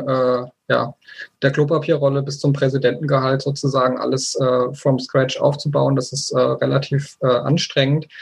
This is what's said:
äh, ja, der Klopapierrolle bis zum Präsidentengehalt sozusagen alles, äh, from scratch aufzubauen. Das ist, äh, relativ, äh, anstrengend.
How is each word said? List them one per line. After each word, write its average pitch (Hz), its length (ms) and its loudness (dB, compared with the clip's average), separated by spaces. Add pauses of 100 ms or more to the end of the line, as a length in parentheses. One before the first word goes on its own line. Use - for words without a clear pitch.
äh, 127 380 0 (260)
ja, 120 240 0 (480)
der 139 100 2
Klopapierrolle 143 680 2
bis 139 180 -8
zum 143 120 2
Präsidentengehalt 135 880 0
sozusagen 131 560 0
alles, 127 380 -2
äh, 127 380 0
from 135 260 0
scratch 131 400 -2
aufzubauen. 143 560 0
Das 127 160 -2
ist, 143 200 -6
äh, 131 80 0
relativ, 135 840 0
äh, 135 60 2
anstrengend. 143 800 0 (140)